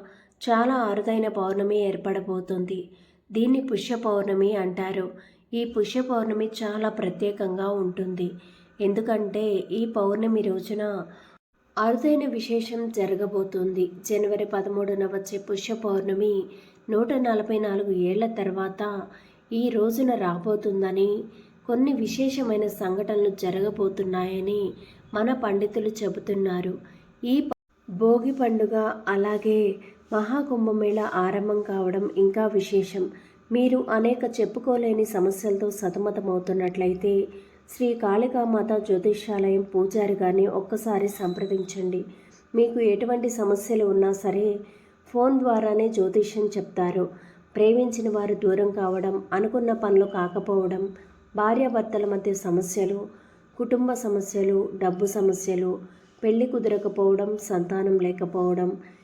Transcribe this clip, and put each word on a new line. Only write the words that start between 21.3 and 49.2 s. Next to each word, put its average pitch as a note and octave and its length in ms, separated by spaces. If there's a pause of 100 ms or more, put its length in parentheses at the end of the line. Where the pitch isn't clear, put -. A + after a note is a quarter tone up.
కొన్ని C4 260
విశేషమైన A3+ 720
సంఘటనలు G#3 640
జరగబోతున్నాయని F#3+ 1400 (420)
మన A3+ 200
పండితులు G#3 540
చెబుతున్నారు. F#3+ 920 (460)
ఈ C4 180
ప-, - 500
భోగి A3+ 400
పండుగ A3 640 (140)
అలాగే G#3 680 (380)
మహాకుంభమేళ A3 880
ఆరంభం G3+ 600
కావడం G3 560
ఇంకా G3 300
విశేషం. G3 640 (400)
మీరు B3+ 380
అనేక A#3 520
చెప్పుకోలేని A#3 640
సమస్యలతో G3 680
సతమతమవుతున్నట్లయితే F#3+ 1600 (480)
శ్రీ A#3+ 180
కాళికామాత A3+ 840
జ్యోతిష్యాలయం G3+ 840
పూజారి G3 520
గారిని F#3+ 340
ఒక్కసారి G3+ 600
సంప్రదించండి. F#3+ 960 (500)
మీకు A#3 240
ఎటువంటి A#3 500
సమస్యలు G#3+ 560
ఉన్నా G3 260
సరే G3+ 480 (480)
ఫోన్ B3+ 320
ద్వారానే A3 500
జ్యోతిష్యం G#3 560
చెప్తారు. F#3 640 (460)
ప్రేమించిన A3+ 540
వారు G#3 240
దూరం G3+ 380
కావడం, F#3+ 520 (100)